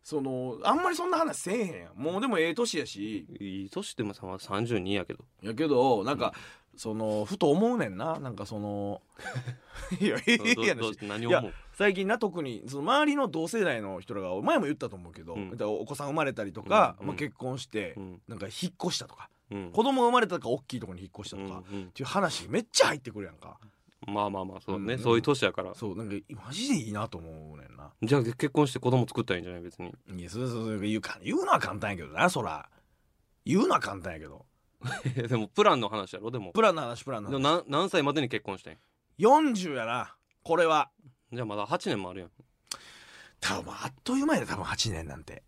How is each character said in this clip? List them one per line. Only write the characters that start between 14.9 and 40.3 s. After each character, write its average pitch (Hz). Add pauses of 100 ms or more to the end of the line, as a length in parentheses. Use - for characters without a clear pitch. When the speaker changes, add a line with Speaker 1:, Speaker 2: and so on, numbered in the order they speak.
Speaker 1:
思 85
う -
け 87
ど、 82
Speaker 2:
う -
ん。 95
Speaker 1:
だ 120
か 113
ら 104
お 107
子 143
さ 143
ん -
生 139
ま 160
れ 135
た 127
り 98
と 107
か、 190
Speaker 2:
う -
ん、 -
う -
ん。 95
Speaker 1:
ま 95
あ、 90
結 143
婚 127
し -
て、 98
Speaker 2:
う -
ん。 92
Speaker 1:
な 117
ん -
か 95
引 175
っ - (100)
越 180
し -
た -
と -
か、 - (220)
Speaker 2:
う 101
ん。 90
Speaker 1:
子 220
供 269
が 240
生 240
ま 247
れ 208
た 170
と 143
か、 113
大 123
き -
い -
と 110
こ 92
に 90
引 95
っ - (100)
越 98
し -
た 98
と 98
か、 92
Speaker 2:
う 101
ん、 101
う 95
ん。 -
Speaker 1:
っ -
て -
い 127
う -
話 156
め 160
っ 220
ち -
ゃ -
入 156
っ 131
て 127
く 101
る 95
や 80
ん 78
か。 80 (460)
Speaker 2:
ま 101
あ 104
ま 98
あ 92
ま 95
あ、 95
そ 98
う 101
ね。 98
Speaker 1:
う -
ん、 113
う -
ん。 131
Speaker 2:
そ 120
う 117
い -
う 117
年 135
や 92
か 95
ら。 95
Speaker 1:
そ 104
う、 87
な 113
ん 104
か、 98 (320)
マ 127
ジ 247
で 226
い 113
い 104
な 104
と 90
思 82 (260)
う 73
ね 65
ん 53
な。 71 (100)
Speaker 2:
じ 117
ゃ 143
あ、 123
結 117
婚 147
し 131
て 127
子 123
供 123
作 -
っ 113
た 95
ら 90
い -
い -
ん -
じ 90
ゃ -
な 87
い？ 85
別 90
に。 87 (240)
Speaker 1:
い 87
や、 87
そ 113
う、 127
そ 117
う、 113
そ 110
う、 98
言 107
う 101
か、 -
言 165
う 359
の 392
は -
簡 98
単 104
や 98
け 82
ど 71
な、 107
そ 143
ら。 80 (760)
言 -
う 370
の 320
は -
簡 101
単 85
や 78
け 78
ど。 69 (360)
Speaker 2:
<laughs> 123
で 117
も、 107
プ -
ラ 190
ン 123
の 104
話 101
や 92
ろ、 110
で 123
も。 92
Speaker 1:
プ 214
ラ 208
ン -
の 156
話、 117
プ 139
ラ 110
ン -
の 101
話。 131
Speaker 2:
で 139
も、 147
な-、 175
何 160
歳 170
ま 143
で 151
に 123
結 117
婚 98
し -
た 78
ん？ - (400)
Speaker 1:
四 262
十 180
や 113
な、 117 (260)